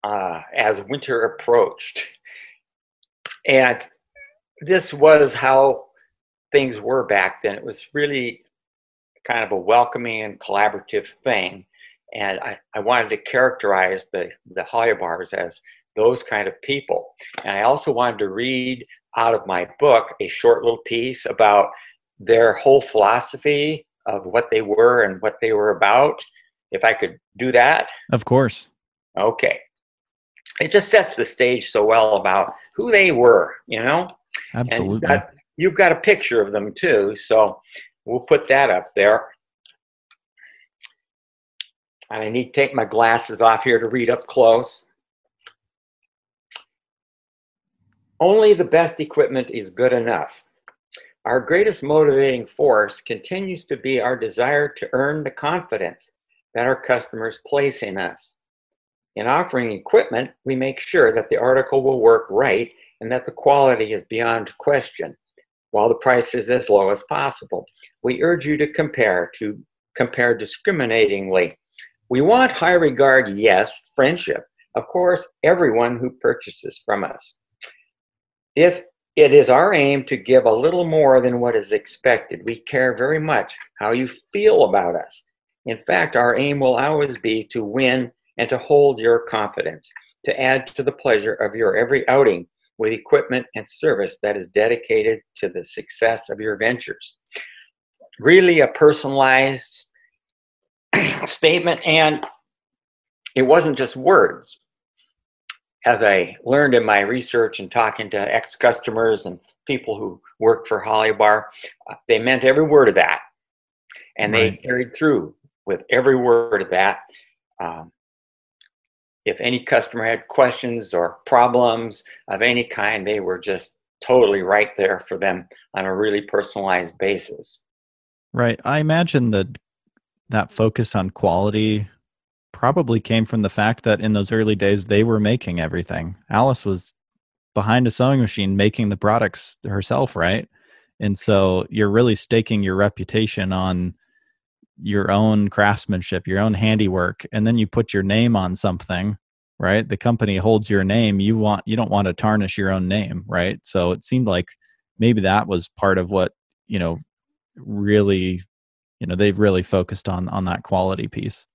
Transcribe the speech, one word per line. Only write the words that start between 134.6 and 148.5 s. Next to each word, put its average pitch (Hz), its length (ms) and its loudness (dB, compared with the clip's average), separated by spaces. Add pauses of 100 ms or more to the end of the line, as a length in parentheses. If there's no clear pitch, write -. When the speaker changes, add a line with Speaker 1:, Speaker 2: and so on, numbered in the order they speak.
Speaker 2:
they 107 180 4
were 113 160 0
making 104 400 -2
everything. 82 560 -6 (140)
Alice 123 340 0
was 92 300 -6 (580)
behind 110 340 0
a 113 40 0
sewing 135 280 0
machine 101 380 -2
making 104 320 2
the 101 80 -4
products 107 720 -2
herself, 101 500 -4
right? 87 320 -2 (500)
And 101 200 -4
so 95 500 0
you're 101 220 -2
really 113 240 2
staking 110 480 -2
your 95 120 -2
reputation 104 800 -2
on 92 420 -4 (880)
your 101 280 -2
own 104 380 2
craftsmanship, 98 800 -2
your 92 120 -2
own 107 160 0
handiwork, 98 760 -2
and 110 160 -2
then 117 120 0
you 107 80 0
put - 260 -4
your 98 100 0
name 110 340 2
on 92 200 -2